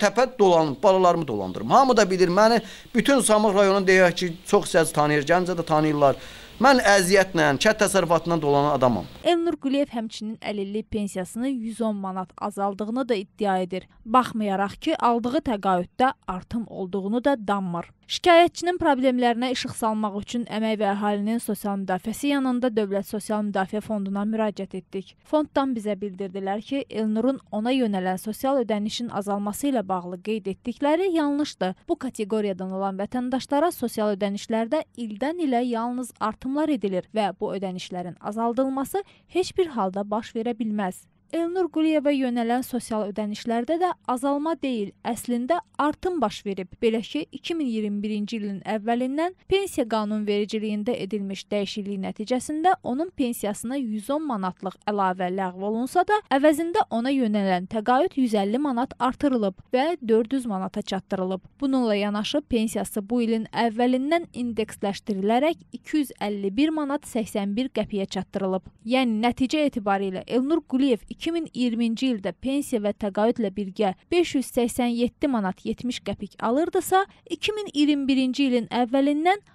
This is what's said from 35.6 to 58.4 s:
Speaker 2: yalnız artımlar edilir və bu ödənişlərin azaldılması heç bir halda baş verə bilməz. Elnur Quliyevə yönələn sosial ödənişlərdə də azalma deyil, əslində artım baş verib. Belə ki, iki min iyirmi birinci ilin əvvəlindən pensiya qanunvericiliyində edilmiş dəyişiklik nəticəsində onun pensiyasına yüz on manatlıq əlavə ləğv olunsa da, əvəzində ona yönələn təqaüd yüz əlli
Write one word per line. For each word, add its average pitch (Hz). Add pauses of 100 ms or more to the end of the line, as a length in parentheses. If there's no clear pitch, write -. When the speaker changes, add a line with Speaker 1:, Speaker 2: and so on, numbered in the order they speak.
Speaker 2:
yalnız 240
artımlar 269
edilir 196
və 208 (100)
bu 196
ödənişlərin 185
azaldılması 262 (240)
heç -
bir 339
halda 196
baş 214
verə 233
bilməz. 208 (260)
Elnur 339
Quliyevə 311
yönələn 247
sosial 220
ödənişlərdə 226
də 359 (180)
azalma 285
deyil, 226 (100)
əslində 240 (180)
artım 311
baş 214
verib. 190
Belə 226
ki, 294 (100)
iki -
min 277
iyirmi 208
birinci 208
ilin 202 (100)
əvvəlindən 247 (160)
pensiya 370
qanunvericiliyində 214
edilmiş 196
dəyişiklik 202
nəticəsində 254
onun 285
pensiyasına 240
yüz 214
on 311
manatlıq 190 (160)
əlavə 185
ləğv 190
olunsa 262
da, 415 (180)
əvəzində 330
ona 240
yönələn 202
təqaüd 247
yüz 220
əlli 208